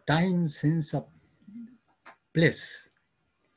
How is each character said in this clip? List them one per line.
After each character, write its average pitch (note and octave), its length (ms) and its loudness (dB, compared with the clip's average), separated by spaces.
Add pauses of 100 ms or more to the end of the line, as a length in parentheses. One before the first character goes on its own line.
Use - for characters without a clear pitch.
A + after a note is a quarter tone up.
time, F3 440 2
sense D3+ 480 -2
of B2+ 100 -6 (1300)
place。 - 580 0 (640)